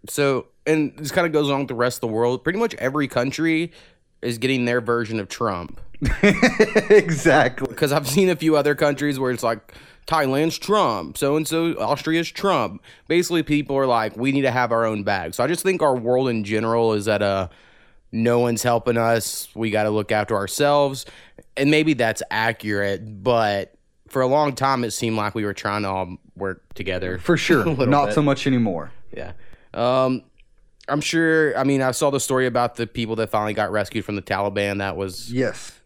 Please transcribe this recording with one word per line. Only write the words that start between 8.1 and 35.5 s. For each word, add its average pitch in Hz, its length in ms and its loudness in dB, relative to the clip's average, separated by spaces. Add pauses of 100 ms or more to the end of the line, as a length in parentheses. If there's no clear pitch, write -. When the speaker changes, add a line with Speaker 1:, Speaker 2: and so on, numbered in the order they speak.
Speaker 1:
a 170 80 2
few 156 200 2
other 147 180 4
countries 143 440 0
where 131 120 0
it's 120 120 -4
like, 113 300 -4 (340)
Thailand's 151 520 0
Trump, 123 580 0
so-and-so, 160 580 0
Austria's 160 540 -2
Trump. 135 540 -2 (240)
Basically, 170 380 0
people 143 320 0
are 135 100 2
like, 110 300 0
"We 131 160 0
need 139 100 2
to 135 80 4
have 120 220 0
our 113 120 2
own 107 200 -2
bag." 92 300 -2
So 123 100 0
I - 20 2
just 170 160 -2
think 185 180 0
our 143 140 4
world 127 340 0
in 113 140 -2
general 113 520 0
is 104 120 -2
at 104 160 2
a, 95 280 0 (600)
"No 120 300 2
one's 120 240 0
helping 117 320 2
us, 117 580 0
we 110 160 -2
gotta 107 200 2
look 107 200 -2
after 107 240 0
ourselves." 139 720 0 (500)
And 139 140 2
maybe 156 240 4
that's 113 260 0 (120)
accurate, 104 880 -2
but 107 520 0 (340)
for 131 140 -2
a 127 40 2
long 143 300 2
time, 135 260 2
it 110 80 -2
seemed 113 260 -2
like 104 200 -2
we 107 80 -4
were 101 100 -4
trying 104 280 -4
to 98 60 -2
all 95 280 -4 (200)
work 95 380 -10
together. 90 440 -6
Speaker 2:
For 170 180 2
sure. - 260 4
Speaker 1:
<laughs> - 40 0
A - 40 2
little 131 160 0
Speaker 2:
Not 143 200 4
Speaker 1:
bit. 104 100 -2
Speaker 2:
so 151 60 4
much 139 260 2
anymore. 107 420 0 (260)
Speaker 1:
Yeah. - 160 -10 (400)
Um, 127 500 0 (680)
I'm 147 120 0
sure, 160 560 2
I 131 60 0
mean, 139 180 2
I 131 120 2
saw 143 180 2
the 139 100 0
story 131 260 2
about 120 280 0
the 117 140 -4
people 110 280 -4
that 110 140 -2
finally 107 240 0
got 104 160 0
rescued 104 340 -2
from 107 120 -6
the 95 60 -6
Taliban. 101 560 -2
That 98 180 -4
was 98 360 -8
Speaker 2:
Yes. - 540 -4